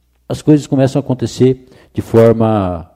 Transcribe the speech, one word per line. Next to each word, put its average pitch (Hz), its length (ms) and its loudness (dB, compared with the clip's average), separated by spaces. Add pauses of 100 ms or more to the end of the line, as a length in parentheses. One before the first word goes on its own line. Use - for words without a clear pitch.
(280)
as - 140 -10
coisas 147 260 2
comecem 135 320 -2
a - 20 -6
acontecer 127 680 -2 (260)
de - 80 -8
forma 110 960 0